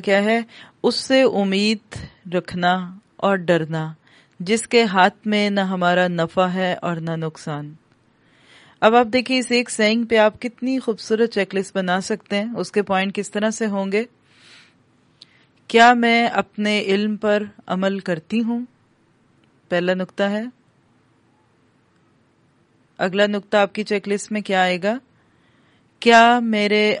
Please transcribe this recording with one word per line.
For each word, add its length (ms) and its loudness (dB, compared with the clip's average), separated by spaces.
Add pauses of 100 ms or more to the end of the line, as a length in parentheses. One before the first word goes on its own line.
کیا 200 2
ہے؟ 160 0 (440)
اس 140 0
سے 240 2 (140)
امید 600 -2 (360)
رکھنا 400 -2 (440)
اور 200 0
ڈرنا 480 -2 (540)
جس 280 -2
کے 180 4
ہاتھ 420 2
میں 220 0
نہ 200 0
ہمارا 400 2
نفع 440 0
ہے 280 -2
اور 180 -4
نہ 180 -6
نقصان۔ 560 -10 (1080)
اب 140 6
آپ 180 6
دیکھیں 240 0
اس 140 -2
ایک 180 0
سینگ 360 0
پہ 120 2
آپ 240 4
کتنی 380 -6
خوبصورت 540 -2
چیک 220 -2
لسٹ 220 -4
بنا 240 -2
سکتے 340 -6
ہیں، 220 -4
اس 140 -6
کے 120 0
پوائنٹ 320 -2
کس 160 -8
طرح 200 -2
سے 160 -6
ہوں 240 -4
گے۔ 120 -2 (1700)
کیا 240 8
میں 420 2
اپنے 480 -2
علم 340 0
پر 260 0 (240)
عمل 340 -2
کرتی 420 -4
ہوں؟ 200 -4 (1080)
پہلا 220 0
نقطہ 360 -4
ہے۔ 140 -4 (2500)
اگلا 280 0
نقطہ 300 -4
آپ 180 0
کی 80 -6
چیک 260 -4
لسٹ 220 -6
میں 100 -4
کیا 200 -2
آئے 220 0
گا؟ 140 -2 (1040)
کیا 440 6
میرے 380 0 (160)